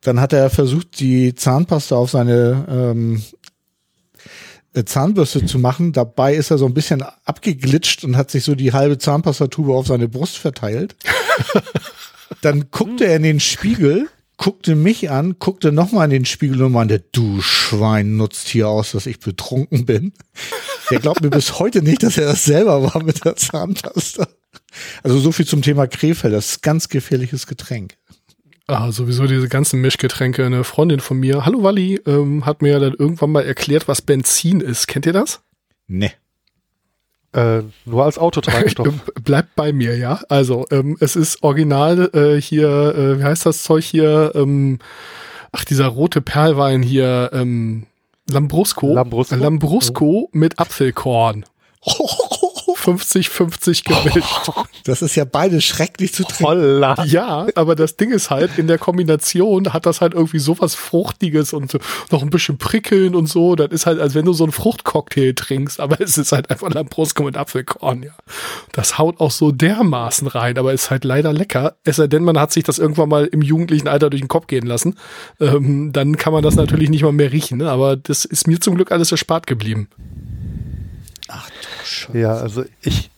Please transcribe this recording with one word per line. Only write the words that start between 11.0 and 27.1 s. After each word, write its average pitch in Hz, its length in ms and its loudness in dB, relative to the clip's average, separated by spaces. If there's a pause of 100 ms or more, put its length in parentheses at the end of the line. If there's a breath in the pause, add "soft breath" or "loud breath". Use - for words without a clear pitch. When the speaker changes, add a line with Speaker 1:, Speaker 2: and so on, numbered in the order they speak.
Speaker 1:
<laughs> - 760 -12
Dann 143 280 0
guckte 233 360 -2
er 170 100 4
in 156 80 2
den 156 160 2
Spiegel, 208 680 0 (260)
guckte - 400 -2
mich 170 340 0
an, 156 300 -2
guckte 185 320 0
nochmal 175 340 2
in 147 60 2
den 131 140 2
Spiegel 135 380 -2
und 131 100 2
meinte, 110 260 2 (140)
„Du 104 280 0
Schwein, 107 760 0
nutzt - 320 -4
hier 110 180 0
aus, 107 240 -2
dass 101 140 -6
ich 123 160 -10
betrunken 127 640 -4
bin.“ 123 260 0 (800 loud breath)
Der - 80 2
glaubt - 220 0
mir 147 80 0
bis 143 300 -2
heute 202 220 0
nicht, 160 220 2
dass 226 140 0
er 156 80 0
das 143 180 0
selber 147 400 4 (100)
war 160 100 -2
mit 160 200 -2
der - 140 -2
Zahnpasta. - 920 -6 (720 loud breath)
Also 131 180 2
so 151 120 2
viel 160 140 0
zum 147 160 0
Thema 139 260 2
Krefeld, 151 460 0
das 104 220 -2
ist - 60 -18
ganz 156 280 0
gefährliches 127 580 -4